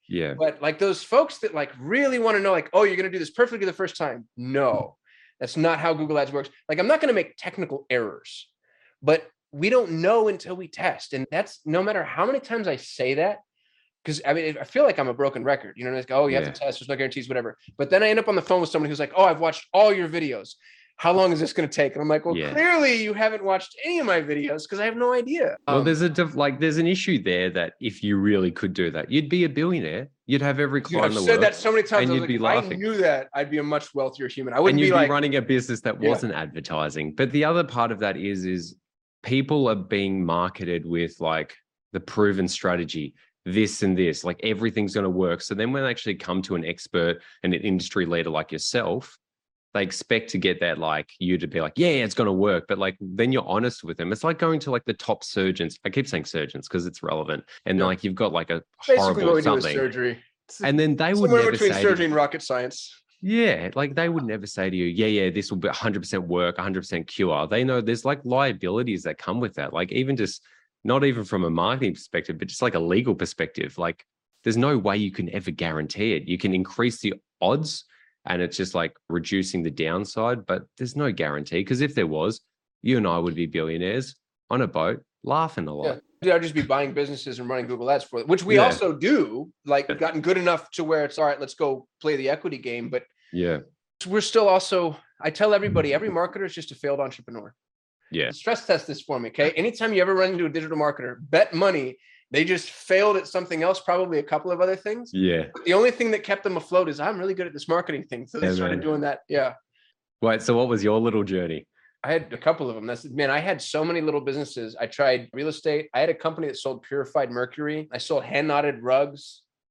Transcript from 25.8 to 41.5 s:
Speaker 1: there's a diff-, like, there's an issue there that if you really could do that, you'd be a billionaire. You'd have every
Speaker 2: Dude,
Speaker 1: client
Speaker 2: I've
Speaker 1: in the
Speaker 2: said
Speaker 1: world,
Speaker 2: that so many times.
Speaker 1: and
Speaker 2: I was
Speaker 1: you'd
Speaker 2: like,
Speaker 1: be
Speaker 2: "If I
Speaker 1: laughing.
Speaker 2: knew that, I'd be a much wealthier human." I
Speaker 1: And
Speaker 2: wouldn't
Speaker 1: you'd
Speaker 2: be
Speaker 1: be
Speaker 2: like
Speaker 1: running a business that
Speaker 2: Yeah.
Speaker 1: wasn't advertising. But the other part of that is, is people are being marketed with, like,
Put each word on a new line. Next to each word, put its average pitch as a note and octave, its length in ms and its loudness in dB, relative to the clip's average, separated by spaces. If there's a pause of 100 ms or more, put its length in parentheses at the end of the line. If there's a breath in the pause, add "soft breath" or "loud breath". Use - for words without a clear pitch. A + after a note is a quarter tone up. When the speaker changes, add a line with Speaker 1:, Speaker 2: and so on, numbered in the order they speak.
Speaker 1:
there's D#3+ 180 2
a F3 60 2
diff-, D#3+ 260 0
like, C#3+ 260 0
there's D#3+ 180 2
an E3 80 4
issue F3+ 360 2
there F2+ 280 2
that F2 300 -4
if G#2 220 -6
you G#2 160 2
really G2 320 4
could F#2 240 -4
do F2 160 0
that, D2+ 200 -6
you'd D3 180 0
be F3 160 2
a D#3+ 40 2
billionaire. C#3 600 -2 (180)
You'd C#3 160 2
have C#3+ 180 0
every C#3 200 0
Speaker 2:
Dude, C#3+ 120 -10
Speaker 1:
client - 120 2
Speaker 2:
I've A3 60 4
Speaker 1:
in G#3+ 60 -2
the G3+ 60 0
Speaker 2:
said F#3 100 4
Speaker 1:
world, A3+ 100 6
Speaker 2:
that G3+ 140 4
so A3+ 160 0
many A3 100 4
times. G#3 200 2
Speaker 1:
and B2+ 80 2
Speaker 2:
I - 20 2
was - 20 2
Speaker 1:
you'd C3+ 60 2
Speaker 2:
like, - 80 -4
Speaker 1:
be - 80 2
Speaker 2:
"If A2 80 0
I A2+ 100 4
Speaker 1:
laughing. F#3 240 -2
Speaker 2:
knew G#3+ 200 -2
that, D3 360 2
I'd D3 160 -2
be D3+ 80 -2
a D3 40 -2
much D3 320 -4
wealthier C3+ 340 -4
human." B2+ 260 -8
I - 20 0
Speaker 1:
And C#3+ 80 4
Speaker 2:
wouldn't D3 160 6
Speaker 1:
you'd D3 60 4
Speaker 2:
be - 40 6
Speaker 1:
be F3+ 40 4
Speaker 2:
like D3+ 160 6
Speaker 1:
running C#3+ 260 2
a B2+ 60 2
business B2 400 0
that G#2+ 180 -2
Speaker 2:
Yeah. A2 80 4
Speaker 1:
wasn't A2+ 260 0
advertising. D2+ 800 -4
But B2+ 180 0
the D3 120 2
other E3+ 200 2
part A#2+ 280 -2
of G2+ 80 -6
that G2+ 160 -2
is, F#2+ 300 -4
is F2+ 300 -4 (460)
people C3+ 460 2
are A2 60 2
being F#2+ 500 -2
marketed F2 640 -2
with, E2+ 340 -2
like, D#2+ 340 -2 (380)